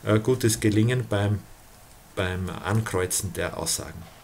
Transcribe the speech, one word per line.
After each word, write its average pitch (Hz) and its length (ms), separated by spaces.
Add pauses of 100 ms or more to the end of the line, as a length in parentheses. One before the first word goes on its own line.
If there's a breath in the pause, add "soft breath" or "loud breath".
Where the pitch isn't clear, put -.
Äh, 107 160
gutes 117 400
Gelingen 113 500
beim, 104 300 (760)
beim 92 340 (140)
Ankreuzen 95 680
der - 240
Aussagen. 85 680